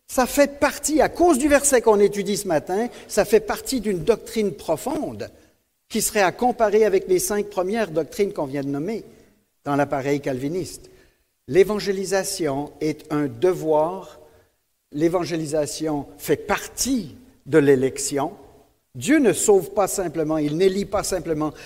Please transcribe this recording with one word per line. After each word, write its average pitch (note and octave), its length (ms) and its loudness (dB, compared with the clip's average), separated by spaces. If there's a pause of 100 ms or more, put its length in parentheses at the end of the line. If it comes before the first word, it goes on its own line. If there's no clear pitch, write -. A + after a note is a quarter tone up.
Ça B3+ 200 0
fait C#4+ 340 2
partie, D4 400 0
à G3 80 4
cause E4 300 4
du D4 100 2
verset C4+ 340 4
qu'on G#3+ 160 6
étudie G3+ 380 2
ce - 100 -6
matin, F3+ 420 0 (200)
ça G3+ 160 2
fait A3 160 4
partie A3 400 -4
d'une F#3 240 -2
doctrine G#3+ 480 0
profonde E3 800 -6 (580)
qui A3 120 -2
serait G#3 220 0
à F3 100 4
comparer A3 520 2
avec F#3+ 240 2
les F#3 100 4
cinq G#3 280 -2
premières G3 440 -2
doctrines D#3+ 420 -2
qu'on D3+ 140 -4
vient C#3 160 -6
de C3+ 60 -4
nommer D#3+ 360 -6 (600)
dans C#3+ 120 -2
l'appareil C#3+ 440 0
calviniste. C#3+ 720 -8 (560)
L'évangélisation F#3 1300 0
est D3+ 320 -6
un D3 140 0
devoir, D#3 920 0 (720)
l'évangélisation D#3 1160 -2 (120)
fait D3+ 180 0
partie G3 800 -4 (320)
de C#3+ 120 4
l'élection. C#3 720 2 (640)
Dieu G3+ 260 2
ne A3 120 4
sauve G3 380 4
pas G3 160 0
simplement, D#3+ 500 -2
il D3 200 -2
n'élit F#3+ 280 2
pas F#3+ 200 -4
simplement D#3 500 -4 (120)